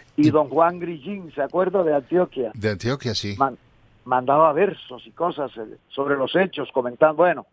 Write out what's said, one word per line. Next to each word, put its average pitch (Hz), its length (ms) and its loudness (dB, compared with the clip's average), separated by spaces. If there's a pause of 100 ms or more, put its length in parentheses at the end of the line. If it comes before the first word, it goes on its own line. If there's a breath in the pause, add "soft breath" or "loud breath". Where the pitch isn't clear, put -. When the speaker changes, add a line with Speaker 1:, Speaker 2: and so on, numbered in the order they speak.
(160 loud breath)
Speaker 1:
Y 151 120 6
Speaker 2:
Y - 20 4
Speaker 1:
don 147 200 4
Juan 170 300 2
Grillín, 170 540 -10
¿se 147 80 -4
acuerda 180 400 0
de 156 140 2
Antioquia? 143 580 -2
Speaker 2:
De 107 160 -2
Antioquia, 113 460 -4
sí. 101 240 -6
Speaker 1:
Man-, 135 180 -2 (480)
mandaba 139 480 4
versos 156 540 -2
y 113 40 -20
cosas, 151 460 -6
eh, 110 200 -14 (120)
sobre 139 260 -4
los 131 200 -2
hechos, 180 360 -2
comentando, 127 440 0
bueno. 160 380 0